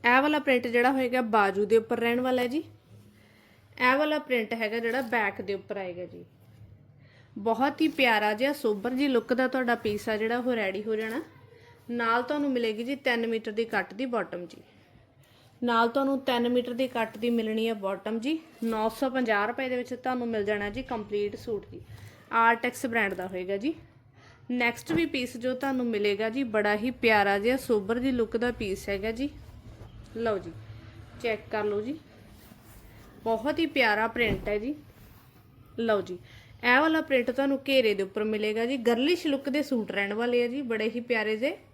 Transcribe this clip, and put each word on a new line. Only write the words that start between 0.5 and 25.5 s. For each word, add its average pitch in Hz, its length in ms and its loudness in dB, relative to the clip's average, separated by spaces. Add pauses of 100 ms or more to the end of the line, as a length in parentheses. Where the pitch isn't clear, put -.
ਜਿਹੜਾ 240 260 4
ਹੋਏਗਾ 254 300 0
ਬਾਜੂ 208 420 2
ਦੇ 214 120 4
ਉੱਪਰ 226 240 2
ਰਹਿਣ 233 200 2
ਵਾਲਾ 254 220 2
ਹੈ 247 60 0
ਜੀ। 269 100 -2 (1200)
ਇਹ 254 200 4
ਵਾਲਾ 302 220 2
ਪ੍ਰਿੰਟ 240 340 -2
ਹੈਗਾ 226 240 -2
ਜਿਹੜਾ 233 300 -2
ਬੈਕ 214 340 0
ਦੇ 196 120 -4
ਉੱਪਰ 196 220 -8
ਆਏਗਾ 180 300 -8
ਜੀ। 175 180 -18 (1120)
ਬਹੁਤ 226 420 0
ਹੀ 320 100 2
ਪਿਆਰਾ 220 440 4
ਜਿਹਾ 262 200 0
ਸੋਬਰ 226 400 -2
ਜੀ 277 140 2
ਲੁੱਕ 240 240 2
ਦਾ 254 160 2
ਤੁਹਾਡਾ 247 280 0
ਪੀਸ 208 320 -4
ਆ 214 80 0
ਜਿਹੜਾ 226 220 -2
ਉਹ 247 160 0
ਰੈਡੀ 202 300 -2
ਹੋ 220 120 -2
ਜਾਣਾ। 220 240 -4 (720)
ਨਾਲ 233 300 2
ਤੁਹਾਨੂੰ 285 280 0
ਮਿਲੇਗੀ 233 340 -2
ਜੀ 277 140 -4
ਤਿੰਨ 233 280 0
ਮੀਟਰ 226 260 -4
ਦੀ 226 140 0
ਕੱਟ 196 280 -2
ਦੀ 254 120 -4
ਬਾਟਮ 180 400 -4
ਜੀ, - 160 -20 (1000)
ਨਾਲ 233 260 4
ਤੁਹਾਨੂੰ 277 340 2
ਤਿੰਨ 240 260 2
ਮੀਟਰ 247 260 2
ਦੀ 254 140 0
ਕੱਟ 226 300 -4
ਦੀ 240 120 0
ਮਿਲਣੀ 220 380 0
ਹੈ 226 80 0
ਬਾਟਮ 196 440 -4
ਜੀ। 302 180 -2 (260)
ਨੌ 220 260 0
ਸੌ 262 200 -2
ਪੰਜਾਹ 220 360 2
ਰੁਪਏ 254 220 -2
ਦੇ 247 80 -2
ਵਿੱਚ 247 180 -6
ਤੁਹਾਨੂੰ 247 340 -2
ਮਿਲ 220 160 0
ਜਾਣਾ 208 260 0
ਜੀ 247 140 -8
ਕੰਪਲੀਟ 208 520 -4
ਸੂਟ 208 360 -6
ਜੀ, - 80 -16 (540)
ਆਰਟੈਕਸ 233 520 4
ਬ੍ਰਾਂਡ 220 280 0
ਦਾ 185 120 -6
ਹੋਏਗਾ 185 320 -4
ਜੀ। 285 160 -2 (800)
ਨੈਕਸਟ 240 400 0
ਵੀ 330 140 2
ਪੀਸ 262 300 -4
ਜੋ 247 180 -2